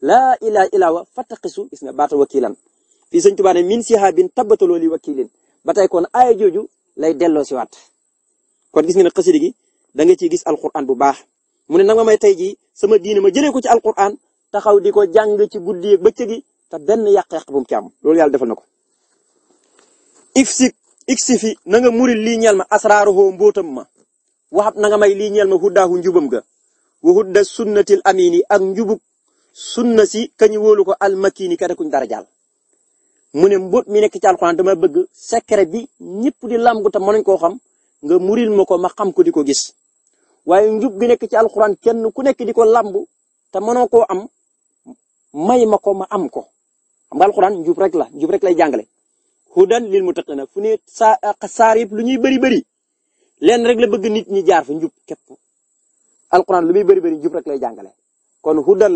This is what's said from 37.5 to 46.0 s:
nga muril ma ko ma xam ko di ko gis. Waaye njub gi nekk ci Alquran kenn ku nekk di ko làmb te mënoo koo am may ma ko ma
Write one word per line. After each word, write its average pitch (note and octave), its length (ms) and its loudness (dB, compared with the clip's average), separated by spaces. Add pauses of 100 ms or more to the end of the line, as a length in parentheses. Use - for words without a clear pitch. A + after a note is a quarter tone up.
nga D#3+ 160 0
muril G#3+ 320 -2
ma G3 140 2
ko F3 140 0
ma F#3 100 -4
xam G3+ 240 -6
ko F3+ 100 2
di E3 80 2
ko D3+ 140 -2
gis. - 280 -4 (720)
Waaye G3+ 240 4
njub A3 300 -4
gi A#3+ 60 2
nekk A#3+ 240 0
ci A#3 60 -4
Alquran A3+ 400 0
kenn A3+ 360 -2
ku C4+ 100 -8
nekk C4 200 -2
di A3+ 100 -6
ko A#3 120 2
làmb A3 300 2 (580)
te F#3+ 80 -6
mënoo A#3+ 280 -2
koo A#3 200 4
am G3 180 -6 (1080)
may A3 320 2
ma G#3 120 0
ko G3+ 160 -2
ma F#3+ 160 -8